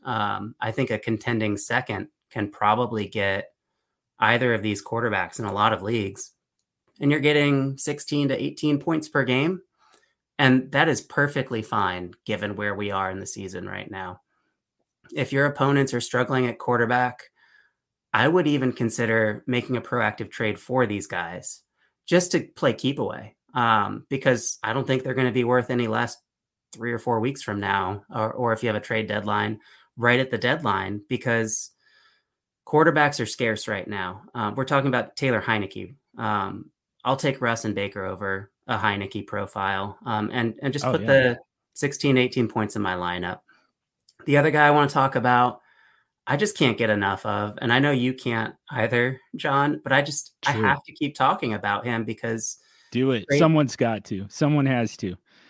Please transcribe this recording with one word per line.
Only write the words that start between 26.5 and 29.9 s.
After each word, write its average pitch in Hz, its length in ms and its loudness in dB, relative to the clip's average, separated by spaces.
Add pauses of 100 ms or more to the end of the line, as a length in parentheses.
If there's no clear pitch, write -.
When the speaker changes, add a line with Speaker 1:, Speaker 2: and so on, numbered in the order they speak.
Speaker 1:
three 120 180 -6
or 113 80 -4
four 113 200 0
weeks 135 220 -2
from 101 180 -6
now, 98 440 -2 (100)
or, 110 180 -2
or 117 220 0
if 110 80 -4
you 120 80 0
have 107 60 0
a 104 40 -2
trade 110 280 -4
deadline 104 520 -2 (380)